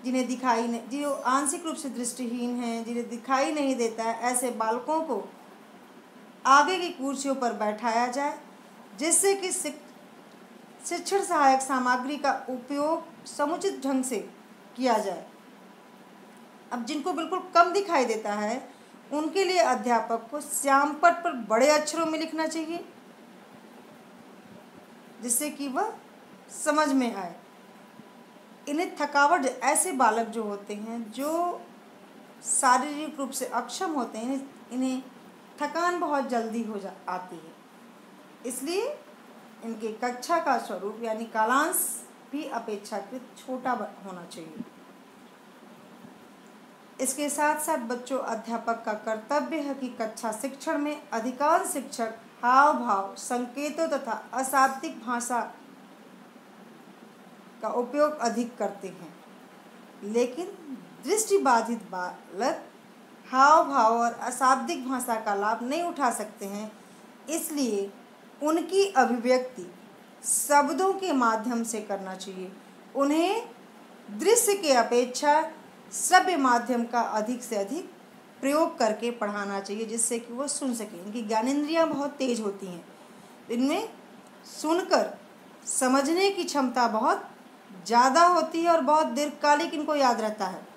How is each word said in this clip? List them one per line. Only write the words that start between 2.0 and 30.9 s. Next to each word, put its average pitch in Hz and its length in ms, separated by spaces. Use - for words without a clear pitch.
हैं, 233 280
जिन्हें 233 240
दिखाई 262 440
नहीं 277 240
देता 226 280
है, 226 160
ऐसे 247 300
बालकों 240 500
को 277 280
आगे 294 320
की 349 100
कुर्सियों 269 460
पर 254 180
बैठाया 220 540
जाए, 285 320
जिससे 339 360
कि 370 180
शिक-, - 1300
शिक्षण 370 360
सहायक 277 380
सामग्री 254 560
का 277 320
उपयोग 285 800
समुचित 294 580
ढंग 262 200
से 196 260
किया 240 220
जाए। 196 280
अब 240 120
जिनको 311 280
बिल्कुल 330 260
कम 349 180
दिखाई 339 320
देता 220 280
है, 214 380
उनके 311 320
लिए 359 140
अध्यापक 233 720
को 294 100
श्यामपट्ट 294 840
पर 339 80
बड़े 233 360
अक्षरों 302 380
में 311 120
लिखना 320 280
चाहिए, 320 380
जिससे 247 280
कि 285 180
वह 392 300
समझ 302 280
में 247 220
आए। 180 220
इन्हें 339 280
थकावट, 285 500
ऐसे 285 460
बालक 226 340
जो 220 160
होते 202 320
हैं, 220 380